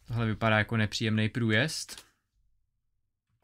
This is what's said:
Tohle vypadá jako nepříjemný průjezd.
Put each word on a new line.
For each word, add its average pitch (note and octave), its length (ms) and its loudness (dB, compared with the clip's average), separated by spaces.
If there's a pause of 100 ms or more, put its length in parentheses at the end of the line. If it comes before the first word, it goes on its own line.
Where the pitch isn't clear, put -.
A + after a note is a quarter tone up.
Tohle A2+ 200 -2
vypadá G#2+ 320 2
jako A2 180 0
nepříjemný G#2+ 520 0
průjezd. A#2 800 -2 (1400)